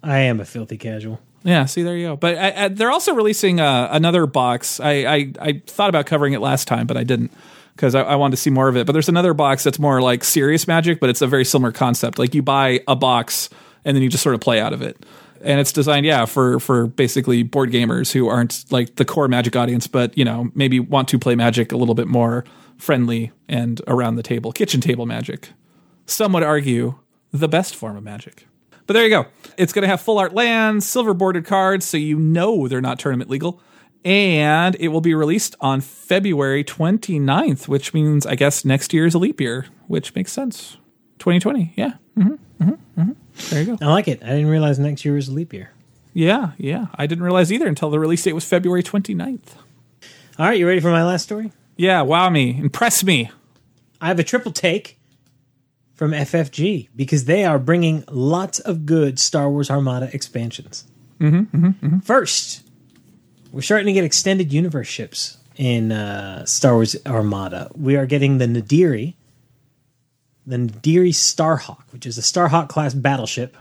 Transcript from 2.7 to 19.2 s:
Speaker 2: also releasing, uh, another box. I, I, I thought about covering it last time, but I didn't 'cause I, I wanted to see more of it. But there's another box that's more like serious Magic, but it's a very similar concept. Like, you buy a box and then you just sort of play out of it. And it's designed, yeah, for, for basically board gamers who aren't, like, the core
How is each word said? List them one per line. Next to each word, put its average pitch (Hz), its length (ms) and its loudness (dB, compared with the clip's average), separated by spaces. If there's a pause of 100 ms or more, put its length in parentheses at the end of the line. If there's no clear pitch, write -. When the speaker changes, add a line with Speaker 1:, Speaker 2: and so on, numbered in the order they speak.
Speaker 2:
also 339 240 0
releasing, 208 460 2
uh, 131 320 2
another 165 340 2
box. 127 540 -2
I, 147 100 0 (160)
I, 143 340 0
I 147 260 -4
thought 202 220 -2
about 156 180 0
covering 143 260 0
it 127 80 -2
last 135 280 -2
time, 117 180 0
but 123 100 -4
I 120 80 -2
didn't 120 280 -2 (440)
'cause 131 180 0
I, 135 80 4
I - 140 0
wanted 139 160 2
to 127 100 -2
see 151 80 2
more 131 180 4
of 123 80 2
it. 120 100 0
But 147 60 0
there's 151 160 2
another 175 240 2
box 143 320 0
that's 139 140 0
more 139 240 2
like 123 220 2
serious 151 440 2
Magic, 165 320 2
but 135 80 2
it's 123 140 0
a 139 40 2
very 131 180 2
similar 127 280 2
concept. 120 460 -2
Like, 127 160 0
you 147 80 2
buy 135 460 2
a 135 80 2
box 123 520 0 (360)
and 139 120 0
then 135 60 2
you 131 80 2
just 123 120 -2
sort 135 120 2
of 113 60 -4
play 117 200 2
out 107 120 -4
of 131 100 -8
it. - 220 -12 (380)
And 143 180 2
it's 139 120 0
designed, 143 320 2
yeah, 139 220 2
for, 127 340 2
for 120 260 0
basically 123 560 0
board 127 280 -2
gamers 120 420 0
who 127 160 2
aren't, 120 420 -2
like, 123 260 -2
the 139 100 2
core 143 220 0